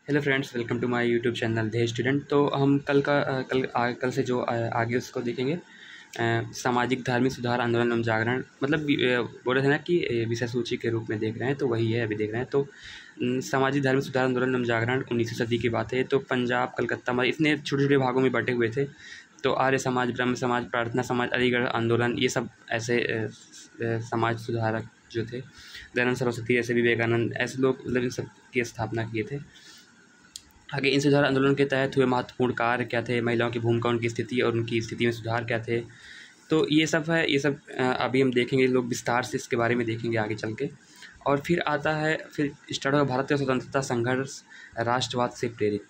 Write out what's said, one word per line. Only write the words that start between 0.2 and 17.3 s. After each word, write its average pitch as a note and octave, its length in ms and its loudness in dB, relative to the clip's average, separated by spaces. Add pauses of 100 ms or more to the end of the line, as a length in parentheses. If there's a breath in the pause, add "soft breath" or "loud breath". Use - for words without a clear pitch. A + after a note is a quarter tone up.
friends, C3+ 280 0
welcome A#2+ 280 -2
to B2 60 0
my A#2+ 160 0
YouTube A#2+ 380 0
channel A2+ 320 -2
The A#2 180 0
Student। C3 360 -2
तो D3 180 4
हम C#3 320 4
कल C#3 220 2
का, C#3+ 180 2
अ, C3 220 -2
कल, C3 340 -2
आ, B2 160 2
कल B2+ 200 -2
से C3 120 -2
जो, B2 160 0
अ, B2 160 -2
आगे A#2 420 0
उसको B2 240 -6
देखेंगे, B2+ 320 -2
अ, F3 80 -4 (880 loud breath)
सामाजिक B2 520 0
धार्मिक B2+ 280 2
सुधार B2 300 -2
आंदोलन A#2+ 300 2
एवं A#2 120 0
जागरण, A2+ 400 0 (200)
मतलब, D#3 160 0
अ, D3+ 60 -6 (600)
बोल B2 100 2
रहे C3+ 80 2
थे C#3 60 4
ना D3 80 4
कि, F3 220 0
अ, A#2+ 300 -2
विषय A#2 180 -2
सूची A#2+ 300 -4
के A#2+ 120 -2
रूप A2+ 200 -2
में A2+ 100 -2
देख A2 180 -2
रहे A#2 120 -2
हैं, C#3 80 -2
तो C#3 100 -2
वही A2+ 240 0
है, A#2 120 0
अभी G#2+ 120 -2
देख G#2 160 -2
रहे A2+ 100 -4
हैं। C3 80 -8
तो, C#3 140 0
अम, - 760 -6
सामाजिक C3+ 440 0
धार्मिक C3+ 200 2
सुधार C3 220 0
आंदोलन B2+ 300 2
एवं B2 80 0
जागरण A#2+ 480 0
उन्नीसवीं A#2 340 0
सदी A#2 120 0
की A#2 120 0
बात A2 240 -2
है। B2+ 100 0
तो C3 160 2
पंजाब, B2 580 -2
कलकत्ता, B2 360 -2
मतलब, B2 120 2
इतने D3+ 320 2